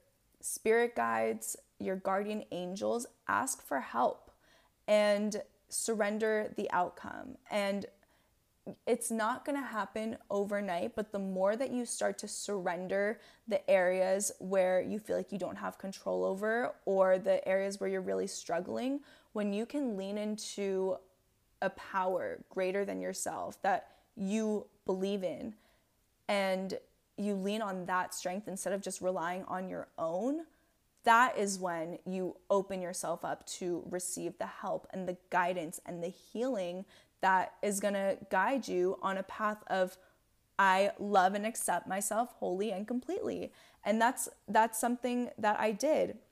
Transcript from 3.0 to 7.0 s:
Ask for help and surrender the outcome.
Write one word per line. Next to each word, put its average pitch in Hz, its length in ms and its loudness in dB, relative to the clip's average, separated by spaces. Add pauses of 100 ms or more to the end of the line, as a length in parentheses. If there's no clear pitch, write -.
Ask 220 340 0
for 277 160 -2
help - 540 0 (560)
and 208 560 4 (240)
surrender 214 880 0
the 208 160 -2
outcome. - 680 -4 (100)